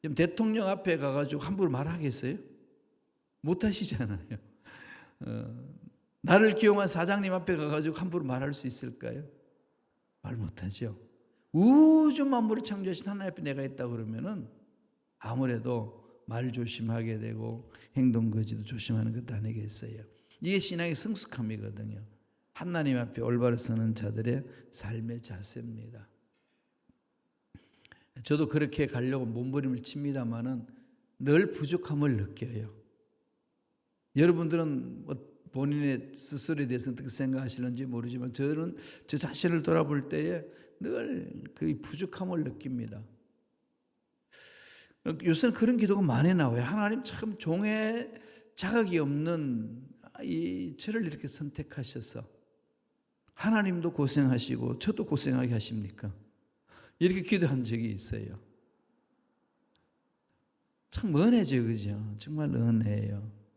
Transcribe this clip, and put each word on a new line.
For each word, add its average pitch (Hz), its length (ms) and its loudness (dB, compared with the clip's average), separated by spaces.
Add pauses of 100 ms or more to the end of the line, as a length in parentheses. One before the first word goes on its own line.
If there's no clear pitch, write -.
지금 151 140 -4
대통령 214 520 2
앞에 196 280 2
가가지고 143 460 0
함부로 185 280 2
말하겠어요? 143 640 0 (1040)
못 165 220 0
하시잖아요. 110 720 -2 (840)
어, 117 500 -8 (520)
나를 208 320 6
기용한 208 340 4
사장님 185 440 2
앞에 180 240 0
가가지고 151 400 -2
함부로 170 280 -4
말할 131 280 -2
수 135 140 -8
있을까요? 120 580 -6 (1000)
말 - 140 -8
못하죠. 101 640 -8 (540)
우주 294 720 10
만물을 226 380 2
창조하신 190 460 -4
하나님 196 240 -6
앞에 180 100 -12
내가 139 200 -4
있다 131 260 -6
그러면은 117 600 -6 (680)
아무래도 120 840 -2 (260)
말 117 260 -4
조심하게 113 680 -2
되고 113 520 -8 (260)
행동 117 340 4
거지도 107 340 -2
조심하는 113 480 -2
것 120 200 -8
아니겠어요? 107 680 -6 (380)
이게 294 180 2
신앙의 170 360 2
성숙함이거든요. 107 1080 -4 (520)
하나님 156 440 0
앞에 120 220 -4
올바로 120 360 2
서는 113 380 0
자들의 110 500 -2 (260)
삶의 113 520 -6
자세입니다. 110 840 -8 (2250)
저도 147 260 0
그렇게 147 380 0
가려고 131 380 -2
몸부림을 127 580 -2
칩니다마는 127 840 -4 (520)
늘 147 320 4
부족함을 147 640 0
느껴요. 107 560 -6 (1400)
여러분들은 156 920 2
뭐 139 240 -10 (220)
본인의 139 600 0
스스로에 143 540 -2
대해서 123 240 -2
어떻게 127 160 -8
생각하실는지 127 800 0
모르지만 120 460 -6
저는 147 440 -2 (300)
저 151 120 -2
자신을 165 440 2
돌아볼 147 460 2
때에 160 360 -2 (360)
늘 - 500 -4 (240)
그 156 280 -2
부족함을 180 600 -4
느낍니다. 117 580 -6 (2250)
요새는 180 300 4
그런 240 220 4
기도가 202 240 4
많이 151 340 6
나와요. 123 280 4
"하나님, 208 420 0
참 - 340 -4
종의 214 720 -2 (440)
자각이 190 440 2
없는 139 880 -2 (360)
이 175 560 -4
저를 214 280 -2
이렇게 147 220 -8
선택하셔서 131 920 -8 (1120)
하나님도 185 580 2
고생하시고 127 840 2
저도 - 260 0
고생하게 127 480 0
하십니까?" 107 600 -4 (840)
이렇게 180 240 2
기도한 147 420 2
적이 113 280 -2
있어요. 104 460 -4 (2500)
참 175 260 0
은혜죠, 160 480 6
그죠? 104 540 -2
정말 151 360 -4
은혜예요. 107 760 0 (260)